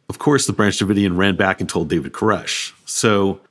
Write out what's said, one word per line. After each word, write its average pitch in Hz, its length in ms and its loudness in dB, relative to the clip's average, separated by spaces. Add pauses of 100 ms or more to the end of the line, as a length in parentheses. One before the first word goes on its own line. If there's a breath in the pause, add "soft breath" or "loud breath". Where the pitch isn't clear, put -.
Of - 100 -10
course, 143 280 2
the 117 60 -2
Branch 104 240 2
Davidian 101 380 2
ran 95 220 2
back 95 240 0
and 85 80 -6
told 82 180 -2
David 82 240 -4
Koresh. - 640 -4 (120)
So 98 540 0 (120)